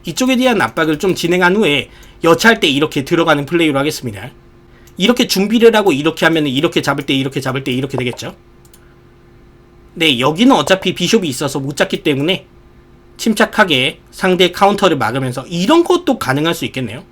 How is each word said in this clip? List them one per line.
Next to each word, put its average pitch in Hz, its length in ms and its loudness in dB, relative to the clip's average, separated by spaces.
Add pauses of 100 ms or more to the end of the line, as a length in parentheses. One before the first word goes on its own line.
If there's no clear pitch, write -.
이쪽에 254 300 -2
대한 240 260 2
압박을 156 380 -2
좀 185 160 0
진행한 180 400 0
후에 147 340 0 (340)
여차할 190 360 4
때 180 80 0
이렇게 143 380 0
들어가는 165 400 2
플레이로 160 320 0
하겠습니다. 123 540 -6 (680)
이렇게 233 300 2
준비를 214 480 4
하고 196 160 2
이렇게 156 340 -2
하면은 160 240 0
이렇게 147 320 -2
잡을 143 240 -4
때, 147 80 -2
이렇게 135 260 -2
잡을 131 240 -6
때 131 80 -6
이렇게 131 260 -4
되겠죠. 123 380 -8 (1600)
네, 156 260 0
여기는 180 360 4
어차피 185 400 0
비숍이 190 320 0
있어서 143 320 -4
못 139 160 -6
잡기 185 280 -4
때문에 160 420 -2 (720)
침착하게 196 840 0 (120)
상대 180 400 2
카운터를 196 460 2
막으면서 127 500 -4
이런 196 360 2
것도 339 340 0
가능할 147 360 -2
수 139 120 -6
있겠네요. 123 460 -8